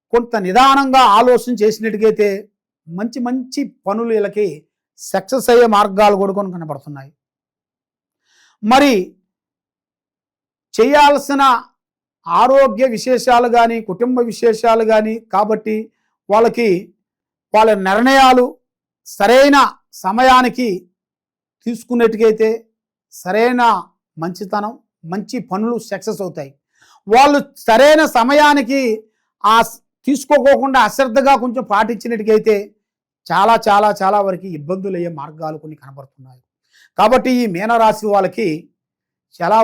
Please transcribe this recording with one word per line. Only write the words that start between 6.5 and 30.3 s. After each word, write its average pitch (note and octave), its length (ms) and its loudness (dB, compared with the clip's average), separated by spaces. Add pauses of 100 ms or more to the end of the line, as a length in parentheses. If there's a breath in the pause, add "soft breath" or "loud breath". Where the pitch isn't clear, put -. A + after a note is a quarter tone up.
కనబడుతున్నాయి. D3 560 -16 (1500)
మరి C4 300 4 (1800)
చేయాల్సిన C#4 720 2 (840)
ఆరోగ్య B3 600 2 (100)
విశేషాలు B3 600 0
కానీ, A#3 220 2 (120)
కుటుంబ A#3+ 300 -4 (100)
విశేషాలు A3 600 0
కానీ, A3 220 0 (200)
కాబట్టి G#3+ 420 -4 (560)
వాళ్ళకి A3+ 360 0 (840)
వాళ్ళ A3 180 4 (160)
నిర్ణయాలు B3+ 580 4 (600)
సరైన C4 500 4 (460)
సమయానికి B3 640 2 (1000)
తీసుకున్నట్టుగైతే A3 840 0 (720)
సరైన A#3+ 420 -2 (600)
మంచితనం, G3+ 500 -8 (400)
మంచి G#3+ 260 -10 (120)
పనులు A3 260 -6 (120)
సక్సెస్ G3+ 360 -10
అవుతాయి. D3+ 260 -14 (560 soft breath)
వాళ్ళు C#4 320 4 (260)
సరైన C#4+ 360 4 (160)
సమయానికి C#4 640 2 (600)
ఆ G#3+ 120 2 (140)
స్-, - 100 -20 (280)
తీసుకోకోకుండా C4+ 800 2